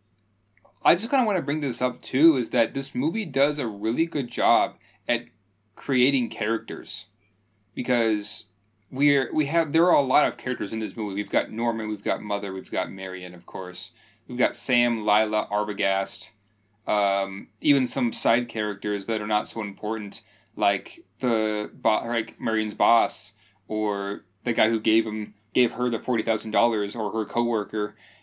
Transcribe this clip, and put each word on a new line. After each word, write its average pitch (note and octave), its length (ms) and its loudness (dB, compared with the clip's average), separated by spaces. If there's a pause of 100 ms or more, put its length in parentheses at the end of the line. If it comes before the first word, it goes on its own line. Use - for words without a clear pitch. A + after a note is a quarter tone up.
(840)
I D#3+ 120 6
just G#3+ 140 -8
kinda C4 160 4
wanna G3 160 0
bring D3 200 -2
this C3 200 -2
up B2 200 -2
too, D3+ 360 6
is A#2+ 140 -2
that A#2 220 2
this C#3 220 -6
movie E3+ 300 0
does D3 340 2
a B2+ 80 -2
really A2 380 0
good C#3 260 -6
job G#2+ 440 4 (320)
at A#2+ 180 -2 (500)
creating B2+ 540 2
characters, G#2+ 800 -6 (680)
because A2+ 720 -2 (460)
we're, C#3 420 2
we D3+ 140 2
have, D#3 260 0
there E3 140 4
are F3 80 6
a D3 60 4
lot C3+ 240 4
of B2 120 -4
characters A2+ 360 -4
in A2+ 60 -4
this G2+ 160 -6
movie. G#2 200 -4
We've G2+ 140 -4
got A2 220 0
Norman, A2+ 380 -2
we've G#2+ 140 -6
got G2+ 180 0
Mother, G2+ 320 -4
we've F#2+ 180 -10
got F#2 200 -2
Marion, F#2 420 -10
of F2 120 -18
course. F2+ 460 -12 (360)
We've B2 100 -8
got A#2+ 180 2
Sam, A#2+ 500 0
Lila, G#2+ 460 2
Arbogast, G2 800 -2 (580)
um, G2 600 0 (140)
even C#3+ 240 4
some A#2+ 280 -2
side A#2+ 360 0
characters G#2 580 -4
that A2 140 -2
are G#2 60 -6
not G#2+ 200 0
so - 140 -6
important, G#2 600 -8 (340)
like G2+ 480 -2 (160)
the G#2+ 540 0
bo-, A2 320 0
like A#2 340 -4
Marion's A2 340 -2
boss G#2+ 600 2 (340)
or G2+ 540 -4 (220)
the A#2+ 100 -2
guy A2+ 160 4
who A2+ 100 0
gave G#2+ 260 4
him, G#2+ 280 -6 (200)
gave B2 200 4
her B2 160 -2
the A2+ 100 -2
forty A#2 240 -2
thousand A2 280 -2
dollars G#2+ 440 0
or G#2+ 160 -4
her A2 140 -2
coworker. G#2+ 720 -2 (260)